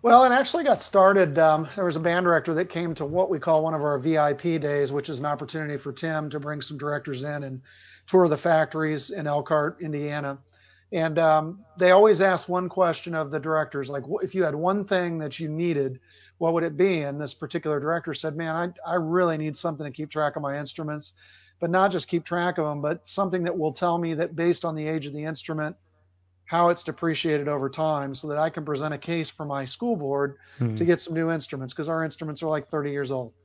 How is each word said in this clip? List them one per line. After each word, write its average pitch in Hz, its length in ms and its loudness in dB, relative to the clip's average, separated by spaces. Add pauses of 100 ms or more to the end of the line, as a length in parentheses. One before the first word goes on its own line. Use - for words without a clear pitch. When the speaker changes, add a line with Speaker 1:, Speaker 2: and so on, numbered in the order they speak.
Speaker 1:
Well, 240 220 10
it 247 80 6
actually 277 320 2
got 254 160 4
started, 190 580 6
um, 156 380 6
there 190 80 -2
was 170 120 0
a 165 40 -2
band 170 240 2
director 170 300 2
that 175 160 -2
came 170 240 -4
to 151 100 -6
what 180 240 0
we 170 100 -2
call 156 240 2
one 160 120 -2
of 147 80 -2
our 147 160 0
V 156 180 0
I 147 160 4
P 165 260 -2
days, 143 340 0
which 143 180 -4
is 131 80 -8
an 143 80 -6
opportunity 147 500 -6
for 139 160 -8
Tim 156 380 -4
to 147 100 -8
bring 147 220 -8
some 151 160 -10
directors 143 440 -6
in 147 220 -6
and 131 160 -10 (460)
tour 185 200 6
the 151 100 2
factories 156 760 0
in 175 160 -6
Elkhart, 147 540 0
Indiana. 147 580 -6 (520)
And, 160 280 0
um, 160 420 4 (160)
they 180 140 6
always 196 320 8
ask 185 260 2
one 180 220 -2
question 170 440 0
of 156 160 -4
the 156 80 -4
directors, 143 520 -2
like, 139 140 -6
"Wh-, 175 200 -4
if - 100 -8
you 185 80 0
had 151 120 0
one 190 320 0
thing 175 320 -2
that 151 200 -8
you 165 120 -6
needed, 151 500 -2 (380)
what 165 160 0
would 165 100 0
it 151 140 -4
be?" 180 240 2
And 143 180 -6
this 143 140 -8
particular 151 440 -4
director 156 360 -4
said, 156 220 -6
"Man, 160 200 -4
I, 170 340 -6
I 170 40 0
really 170 420 2
need 151 200 -4
something 156 280 -6
to 143 80 -10
keep 151 180 -10
track 151 260 0
of 147 60 -6
my 139 160 -4
instruments, 151 540 -10 (480)
but 170 80 -2
not 185 240 4
just 170 160 -4
keep 170 160 -2
track 175 320 -2
of 156 100 0
'em, 147 140 -4
but 151 260 -4
something 185 380 -2
that 175 140 -2
will 156 140 0
tell 170 260 0
me 165 160 -2
that 165 200 -4
based 170 300 0
on 160 100 -2
the 151 140 -4
age 160 160 -2
of 143 80 -10
the 147 120 -8
instrument, 156 520 -6 (680)
how 170 220 4
it's 170 140 0
depreciated 151 640 -2
over 139 240 -2
time 147 420 -2
so 131 140 -10
that 147 100 -4
I 160 140 0
can 160 140 -8
present 147 280 -4
a 139 60 -6
case 165 320 -4
for - 160 -12
my 139 180 -4
school 233 300 -4
board 139 400 -2 (240)
Speaker 2:
Hmm. 117 160 -2
Speaker 1:
to 110 100 -2
get 170 160 4
some 170 140 -8
new 165 160 0
instruments, 139 420 -6
'cause 151 160 -6
our 160 140 -2
instruments 156 400 -8
are, 160 60 -2
like, 151 180 -2
thirty 143 240 -4
years 139 220 -4
old." 127 200 -6 (120)